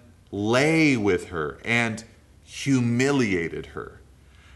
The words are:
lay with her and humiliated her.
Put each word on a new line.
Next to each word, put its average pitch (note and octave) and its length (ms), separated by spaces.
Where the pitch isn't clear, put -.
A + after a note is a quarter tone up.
lay C3+ 640
with G2+ 340
her D2+ 360
and A#2 380
humiliated A#2+ 1200
her. - 320